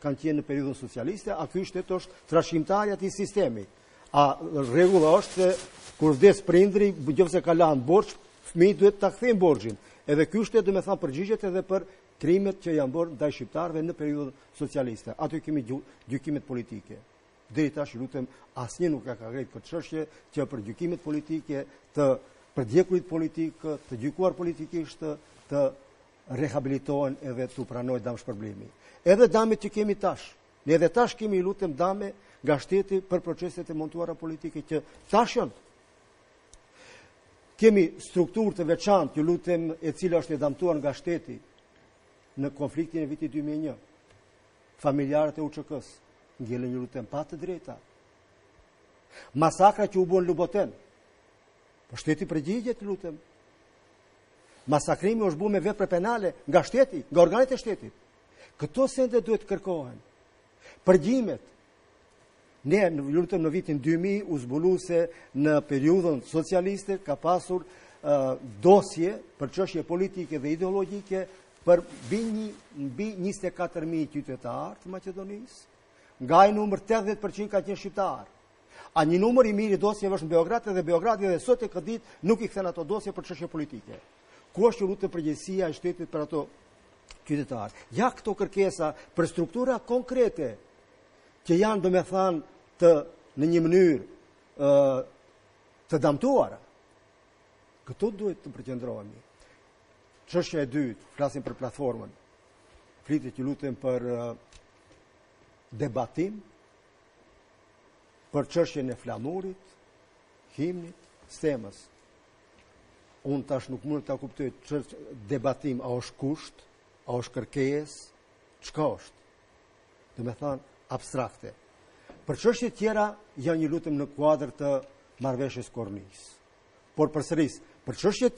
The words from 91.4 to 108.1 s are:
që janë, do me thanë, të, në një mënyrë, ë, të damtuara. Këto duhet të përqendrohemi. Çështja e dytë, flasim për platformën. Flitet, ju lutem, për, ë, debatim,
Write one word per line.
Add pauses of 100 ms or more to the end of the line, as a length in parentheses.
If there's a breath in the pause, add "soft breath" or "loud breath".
që
janë,
do
me
thanë, (400)
të, (460)
në
një
mënyrë, (520)
ë, (1200)
të
damtuara. (1300)
Këto
duhet
të
përqendrohemi. (1080 soft breath)
Çështja
e
dytë,
flasim
për
platformën. (960)
Flitet,
ju
lutem,
për,
ë, (1400)
debatim, (1900)